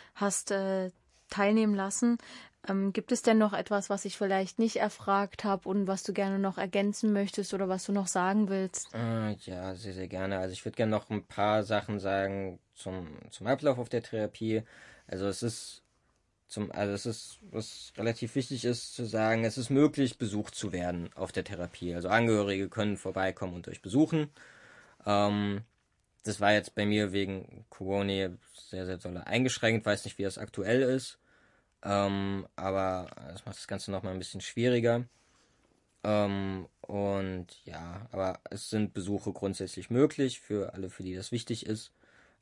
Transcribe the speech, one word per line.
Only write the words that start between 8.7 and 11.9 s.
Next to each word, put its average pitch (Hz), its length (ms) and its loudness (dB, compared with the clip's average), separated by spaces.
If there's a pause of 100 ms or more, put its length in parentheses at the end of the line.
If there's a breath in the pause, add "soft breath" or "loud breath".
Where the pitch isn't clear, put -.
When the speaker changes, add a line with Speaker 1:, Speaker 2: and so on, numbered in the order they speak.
Speaker 2:
Äh, 113 400 0 (100)
ja, 92 320 -6
sehr, 98 180 -10
sehr 92 140 -8
gerne. 95 320 -2
Also 92 140 -2
ich - 120 -10
würd 107 100 -6
gerne 110 160 2
noch 107 180 0
ein 104 160 -2
paar 107 380 2
Sachen 104 360 0